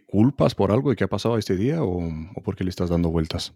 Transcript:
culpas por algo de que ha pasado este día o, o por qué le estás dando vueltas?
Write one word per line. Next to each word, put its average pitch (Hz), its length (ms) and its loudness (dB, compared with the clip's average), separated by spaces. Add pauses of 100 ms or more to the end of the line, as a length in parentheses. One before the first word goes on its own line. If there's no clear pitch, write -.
culpas 104 500 2
por 98 160 2
algo 139 180 2
de 120 60 2
que - 80 -2
ha 95 60 -2
pasado 113 280 0
este 104 180 0
día 139 280 0
o, 90 140 -2 (380)
o - 80 -10
por 98 120 -4
qué - 80 -6
le 92 60 -2
estás 90 200 -4
dando 87 200 2
vueltas? 80 460 -2